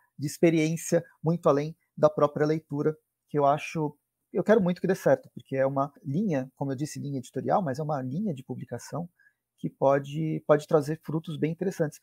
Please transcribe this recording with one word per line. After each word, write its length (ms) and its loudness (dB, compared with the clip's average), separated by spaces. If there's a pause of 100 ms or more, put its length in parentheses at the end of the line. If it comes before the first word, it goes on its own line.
(180)
de 100 -4
experiência 760 2 (200)
muito 260 0
além 260 2 (200)
da 140 4
própria 360 0
leitura, 500 -2 (340)
que 100 -4
eu 60 4
acho, 500 0 (360)
eu 120 -2
quero 180 4
muito 180 0
que 80 -2
dê 60 2
certo, 400 2
porque 220 -10
é 100 2
uma 260 -2 (120)
linha, 520 -2
como 160 -4
eu 40 -4
disse, 240 -8
linha 180 -6
editorial, 460 -2
mas 160 -4
é 40 -4
uma 180 -4
linha 340 -4
de 80 -14
publicação 680 -10 (480)
que 120 -6
pode, 760 0
pode 220 4
trazer 360 0
frutos 340 -6
bem 140 -2
interessantes, 500 -4